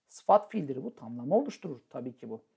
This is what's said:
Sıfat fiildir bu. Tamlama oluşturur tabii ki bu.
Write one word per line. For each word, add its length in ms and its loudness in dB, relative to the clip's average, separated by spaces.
Sıfat 440 4
fiildir 320 -4
bu. 120 -8
Tamlama 400 -2
oluşturur 440 -2
tabii 260 -8
ki 140 -14
bu. 120 -10